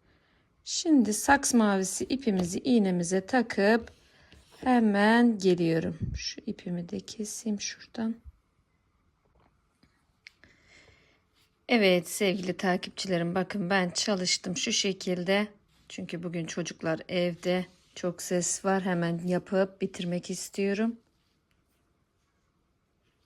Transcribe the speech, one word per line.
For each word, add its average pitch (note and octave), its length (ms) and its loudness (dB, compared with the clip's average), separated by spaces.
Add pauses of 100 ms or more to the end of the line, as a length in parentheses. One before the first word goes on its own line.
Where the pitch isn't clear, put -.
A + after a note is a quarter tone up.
(640)
Şimdi B3+ 500 4
saks C#4 400 2
mavisi G3+ 500 2
ipimizi G3 560 -2
iğnemize F#3+ 680 2
takıp A3+ 720 2 (640)
hemen A3+ 760 4
geliyorum. E3+ 600 2 (180)
Şu - 300 -10
ipimi F3 440 -8
de G3 100 -6
keseyim G#3 600 -8
şuradan. - 540 -8 (3500)
Evet F#3+ 420 4
sevgili F#3 480 -2
takipçilerim, F3+ 760 -2
bakın F#3 340 -4
ben F#3 200 2
çalıştım F3+ 680 -2
şu - 140 -4
şekilde. F#3+ 760 -2 (420)
Çünkü F3+ 340 -10
bugün E3+ 220 -6
çocuklar D#3+ 540 -6 (100)
evde, F3+ 560 -2 (300)
çok F3+ 260 -6
ses - 440 -2
var. F#3+ 180 2
Hemen E3+ 340 0 (100)
yapıp F#3+ 540 0
bitirmek F3 480 -6
istiyorum. G3+ 680 -4 (2250)